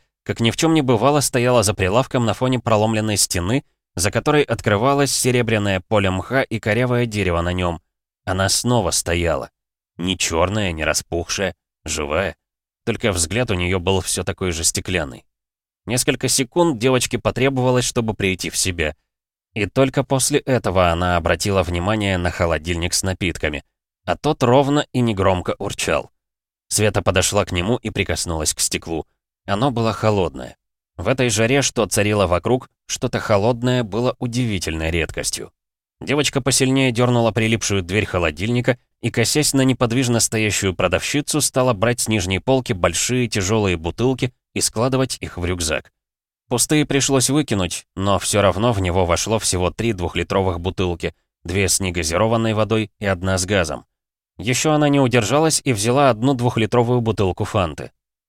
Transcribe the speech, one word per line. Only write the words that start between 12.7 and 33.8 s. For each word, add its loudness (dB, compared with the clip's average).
Только -2
взгляд -2
у 0
нее -2
был 2
все -4
такой -4
же -4
стеклянный. -4
Несколько -2
секунд 0
девочке 0
потребовалось, 0
чтобы -2
прийти -2
в -8
себя. -2
И -2
только 0
после 0
этого 2
она 2
обратила 0
внимание -2
на -2
холодильник -2
с -2
напитками. -4
А -2
тот -2
ровно 4
и 0
негромко 0
урчал. -4
Света 0
подошла 0
к -6
нему -2
и -8
прикоснулась -4
к -10
стеклу. -6
Оно 0
было -2
холодное. -2
В -4
этой 0
жаре, 2
что 0
царила 2
вокруг, 0
что-то -4
холодное 2